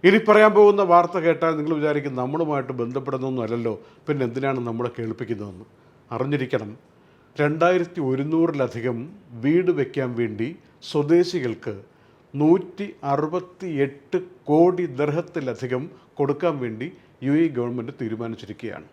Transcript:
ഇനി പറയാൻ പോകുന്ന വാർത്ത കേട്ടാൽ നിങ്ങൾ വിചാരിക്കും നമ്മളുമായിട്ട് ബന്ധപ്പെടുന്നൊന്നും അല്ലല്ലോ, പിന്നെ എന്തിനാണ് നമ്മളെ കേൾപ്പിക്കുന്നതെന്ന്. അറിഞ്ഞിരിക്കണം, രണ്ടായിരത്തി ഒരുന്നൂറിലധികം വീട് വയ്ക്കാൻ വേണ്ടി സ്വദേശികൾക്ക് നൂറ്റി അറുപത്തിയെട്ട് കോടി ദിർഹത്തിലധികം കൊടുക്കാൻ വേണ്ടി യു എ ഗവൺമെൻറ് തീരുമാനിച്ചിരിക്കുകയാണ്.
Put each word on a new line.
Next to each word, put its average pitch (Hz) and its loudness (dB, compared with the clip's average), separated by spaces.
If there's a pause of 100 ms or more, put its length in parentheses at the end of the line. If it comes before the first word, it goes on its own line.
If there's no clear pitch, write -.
ഇനി 202 8 (100)
പറയാൻ 214 8
പോകുന്ന 202 8
വാർത്ത 175 4 (100)
കേട്ടാൽ 165 2
നിങ്ങൾ 151 -2
വിചാരിക്കും 147 -2
നമ്മളുമായിട്ട് 139 -4
ബന്ധപ്പെടുന്നൊന്നും 131 -4
അല്ലല്ലോ, 117 -2 (320)
പിന്നെ 143 0
എന്തിനാണ് 131 -2
നമ്മളെ 117 -4
കേൾപ്പിക്കുന്നതെന്ന്. 110 -8 (500)
അറിഞ്ഞിരിക്കണം, 131 -4 (720)
രണ്ടായിരത്തി 170 0
ഒരുന്നൂറിലധികം 135 -2 (460)
വീട് 175 2
വയ്ക്കാൻ 131 -4 (120)
വേണ്ടി 113 -4 (440)
സ്വദേശികൾക്ക് 151 0 (680)
നൂറ്റി 185 2 (240)
അറുപത്തിയെട്ട് 156 -4 (300)
കോടി 175 4 (160)
ദിർഹത്തിലധികം 139 -4 (360)
കൊടുക്കാൻ 147 0 (100)
വേണ്ടി 113 -8 (400)
യു 139 0 (120)
എ - 2 (100)
ഗവൺമെൻറ് 120 -6
തീരുമാനിച്ചിരിക്കുകയാണ്. 110 -10